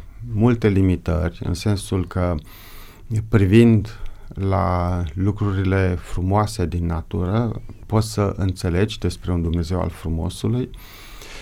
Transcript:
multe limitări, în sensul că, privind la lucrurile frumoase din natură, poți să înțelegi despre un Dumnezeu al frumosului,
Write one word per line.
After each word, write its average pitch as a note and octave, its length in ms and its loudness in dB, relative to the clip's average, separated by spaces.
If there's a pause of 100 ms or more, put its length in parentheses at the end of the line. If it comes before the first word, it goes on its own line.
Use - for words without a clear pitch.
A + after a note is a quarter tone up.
(320)
multe A2+ 360 4
limitări, F2 760 2
în F2 100 -2
sensul F#2+ 520 0
că, F2+ 280 0 (960)
privind A2 680 6 (300)
la F2+ 760 0 (120)
lucrurile F#2+ 840 0
frumoase F#2+ 680 0
din E2+ 200 -2
natură, F2+ 760 -2 (240)
poți A2 260 0
să G2 240 0
înțelegi F#2 640 0
despre - 340 -4
un E2+ 100 0
Dumnezeu E2+ 380 -2
al E2+ 80 -2
frumosului, F2 840 -4 (720)